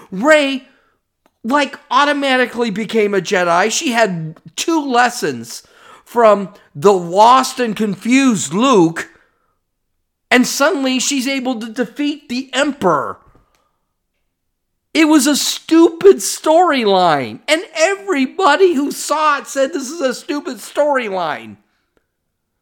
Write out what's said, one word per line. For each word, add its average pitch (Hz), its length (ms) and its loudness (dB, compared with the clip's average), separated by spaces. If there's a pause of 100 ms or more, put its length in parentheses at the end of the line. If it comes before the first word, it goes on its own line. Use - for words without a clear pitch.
(120)
Rey, 269 560 0 (800)
like, 226 340 -2 (100)
automatically 254 800 0
became 208 440 -2
a 190 80 0
Jedi. 180 500 0
She 269 200 -4
had 180 460 -2 (200)
two 320 280 -2
lessons 226 800 -4 (400)
from 202 500 2 (220)
the 151 160 2
lost 208 640 2
and 233 160 -2
confused 220 800 0
Luke, 196 640 2 (1120)
and 247 160 2
suddenly 269 540 -2
she's 269 260 -4
able 262 360 -4
to 233 100 -12
defeat 285 560 -6
the 254 240 -8
Emperor. 170 640 -2 (1800)
It 311 120 2
was 302 200 4
a 285 120 0
stupid 330 800 4
storyline, 196 1300 0
and 320 160 0 (100)
everybody 359 1000 0
who 277 180 -2
saw 302 460 -2
it 240 100 -12
said, 269 240 -2
"This 294 180 -8
is 330 120 -10
a 262 120 -2
stupid - 440 -8
storyline." 185 1000 -4 (1040)